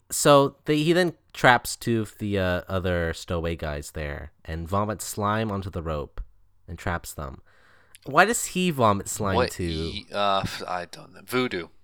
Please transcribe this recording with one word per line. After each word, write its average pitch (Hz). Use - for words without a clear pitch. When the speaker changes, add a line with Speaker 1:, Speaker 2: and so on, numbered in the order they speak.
Speaker 1:
so 139
they, 151
he 156
then 175
traps -
two 113
of -
the, 101
uh, 90
other 87
stowaway 85
guys 73
there 73
and 80
vomits 101
slime 107
onto 98
the 90
rope 76
and 87
traps -
them. 69
Why 160
does 233
he 180
vomit 110
slime 98
Speaker 2:
What -
Speaker 1:
too? 90
Speaker 2:
he, 82
uh, 98
f-, -
I 90
don't -
know. 90
Voodoo. 113